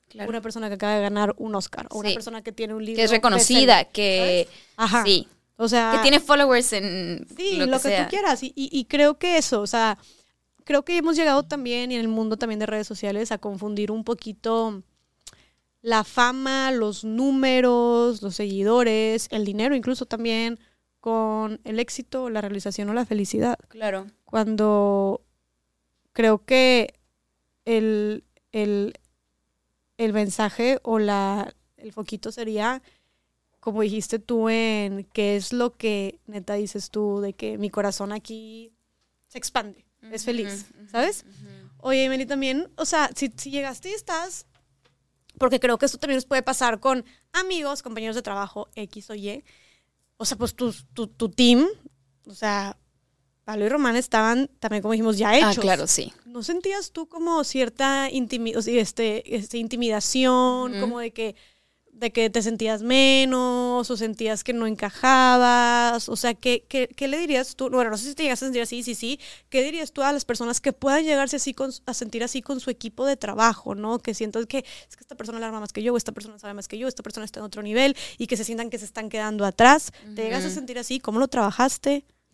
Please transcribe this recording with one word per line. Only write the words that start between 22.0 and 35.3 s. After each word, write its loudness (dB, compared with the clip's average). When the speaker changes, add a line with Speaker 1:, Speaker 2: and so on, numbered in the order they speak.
Speaker 2:
la -2
realización -6
o -2
la 0
felicidad. 0
Speaker 1:
Claro. -6
Speaker 2:
Cuando 2
creo 4
que 4
el, 0
el, -2
el 0
mensaje 0
o 0
la, -2
el -18
foquito -10
sería, -4
como -2
dijiste -2
tú, 0
en 0
qué 0